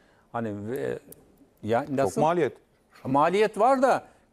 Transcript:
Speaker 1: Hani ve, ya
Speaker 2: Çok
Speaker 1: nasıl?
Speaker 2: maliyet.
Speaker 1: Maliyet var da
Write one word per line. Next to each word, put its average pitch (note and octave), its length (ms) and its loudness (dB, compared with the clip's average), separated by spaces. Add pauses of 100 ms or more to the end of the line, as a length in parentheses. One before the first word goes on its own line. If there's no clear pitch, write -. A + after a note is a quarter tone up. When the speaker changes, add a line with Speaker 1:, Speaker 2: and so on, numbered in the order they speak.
(320)
Speaker 1:
Hani G#2+ 380 -6
ve, C3 280 -6 (640)
ya A2+ 240 -2
Speaker 2:
Çok D3 80 -6
Speaker 1:
nasıl? C3 260 -2
Speaker 2:
maliyet. D#3+ 320 2 (520)
Speaker 1:
Maliyet F3+ 540 2
var B3+ 240 4
da G#3 220 2 (280)